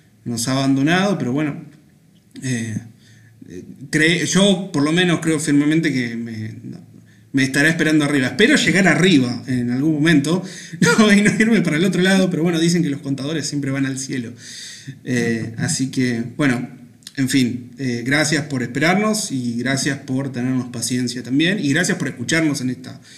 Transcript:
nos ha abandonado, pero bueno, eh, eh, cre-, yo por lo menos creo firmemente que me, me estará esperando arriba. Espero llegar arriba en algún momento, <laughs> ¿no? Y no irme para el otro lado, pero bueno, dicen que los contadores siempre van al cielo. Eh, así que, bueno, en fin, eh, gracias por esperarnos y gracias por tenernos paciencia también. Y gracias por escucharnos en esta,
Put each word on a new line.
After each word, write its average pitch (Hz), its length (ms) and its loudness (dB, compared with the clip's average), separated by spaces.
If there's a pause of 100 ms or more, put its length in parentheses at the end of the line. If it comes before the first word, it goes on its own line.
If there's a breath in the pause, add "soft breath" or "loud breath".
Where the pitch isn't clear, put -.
(240 soft breath)
nos 117 240 -4
ha 131 60 0
abandonado, 143 640 2
pero 123 160 -2
bueno, 147 280 -2 (840)
eh, 113 340 -4 (720 soft breath)
eh, 90 140 -14 (280)
cre-, 156 340 2
yo 190 460 4
por 143 120 0
lo 156 100 2
menos 175 260 2
creo 160 220 0
firmemente 151 500 2
que 123 240 -2
me, 110 400 -8 (800 soft breath)
me 135 100 2
estará 143 240 2
esperando 156 380 2
arriba. 139 220 0
Espero 226 280 4
llegar 190 320 2
arriba 143 600 4
en 123 240 -2
algún 147 240 0
momento, 156 460 2 (220 loud breath)
<laughs> - 160 -14
¿no? 226 320 6
Y 202 120 2
no 208 140 2
irme 220 220 2
para 165 160 0
el 160 80 0
otro 175 180 0
lado, 190 280 2
pero 151 140 -2
bueno, 170 140 0
dicen 170 260 2
que 143 60 -2
los 139 120 -6
contadores 139 440 -6
siempre 139 260 -4
van 135 140 -2
al 131 140 -6
cielo. 123 320 -8 (720 loud breath)
Eh, 113 560 -2
así 131 320 -2
que, 123 320 0 (120)
bueno, 123 320 0 (480)
en 131 140 0
fin, 123 480 0
eh, 123 260 -4
gracias 147 420 0
por 127 180 -4
esperarnos 185 680 0
y 120 280 -4
gracias 135 400 -2
por 135 320 -4
tenernos 123 380 -2
paciencia 123 520 -4
también. 156 420 0
Y 147 80 0
gracias 175 280 0
por 143 80 -4
escucharnos 147 540 0
en 127 100 -2
esta, 117 220 -12 (240 soft breath)